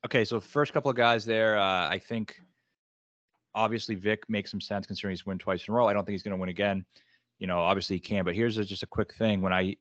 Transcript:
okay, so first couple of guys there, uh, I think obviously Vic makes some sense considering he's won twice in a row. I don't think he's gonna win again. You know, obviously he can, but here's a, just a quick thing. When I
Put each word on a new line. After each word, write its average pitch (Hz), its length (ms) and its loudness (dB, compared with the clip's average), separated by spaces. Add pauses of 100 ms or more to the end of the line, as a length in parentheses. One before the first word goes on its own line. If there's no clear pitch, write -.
okay, 120 200 4
so - 140 -2
first - 340 0
couple 143 160 0
of 123 80 0
guys 117 280 4
there, 110 320 4
uh, 95 320 2
I 92 100 -2
think 113 400 -6 (1160)
obviously 110 400 0
Vic 104 340 0
makes 104 220 -2
some 101 100 -6
sense 101 240 -4
considering 98 280 -6
he's 87 120 -8
won 95 120 -4
twice 92 300 -4
in 107 60 -4
a 117 40 2
row. 120 100 6
I 101 60 4
don't 98 120 0
think 104 80 -4
he's 95 100 -6
gonna 98 140 -4
win 92 120 -2
again. 95 360 0 (540)
You 95 80 -6
know, 90 120 0
obviously 92 360 0
he 87 40 -2
can, 101 240 -2
but 87 120 -2
here's 113 220 0
a, 107 80 -2
just 95 180 -8
a - 40 -12
quick - 280 -4
thing. 107 260 0
When 95 120 2
I 92 280 0